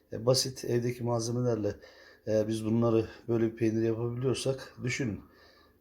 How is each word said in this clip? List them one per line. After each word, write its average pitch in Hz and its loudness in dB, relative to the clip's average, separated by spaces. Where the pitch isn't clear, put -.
E, 110 -6
basit 127 2
evdeki 120 -2
malzemelerle 117 0
eğer 107 2
biz 110 -2
bunları 113 4
böyle 113 2
bir 110 -12
peynir 113 2
yapabiliyorsak 120 -2
düşünün. 120 -4